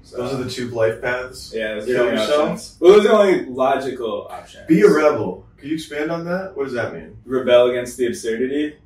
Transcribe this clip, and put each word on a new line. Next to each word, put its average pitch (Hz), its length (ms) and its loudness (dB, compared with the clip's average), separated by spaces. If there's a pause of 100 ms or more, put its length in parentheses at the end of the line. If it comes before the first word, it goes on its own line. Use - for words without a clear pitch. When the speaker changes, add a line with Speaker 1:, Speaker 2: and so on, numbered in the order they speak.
Speaker 1:
So, - 160 -16
Speaker 2:
Those 127 160 -6
are 123 100 -6
the 107 60 -8
two 123 180 -8
life 113 320 0
paths? 123 540 -8
Speaker 1:
Yeah, 110 220 -6
those 107 80 -8
are - 20 -6
Speaker 2:
Kill 127 100 -2
Speaker 1:
the 123 40 2 (100)
only 113 100 -2
Speaker 2:
yourself? 147 300 2
Speaker 1:
options. - 280 -10
Well, 180 140 8
those 208 140 8
are - 20 4
the 226 60 6
only 196 320 4
logical 127 840 -4
options. - 380 -18
Speaker 2:
Be 170 140 6
a 180 100 8
rebel. 147 540 0 (100)
Can 139 120 -16
you 156 60 -4
expand 156 380 -6
on 170 140 -6
that? 175 280 -6
What 139 100 -6
does 123 100 -10
that 113 180 -6
mean? - 320 -16
Speaker 1:
Rebel 123 460 4
against 123 260 -8
the 123 100 -2
absurdity 127 800 -6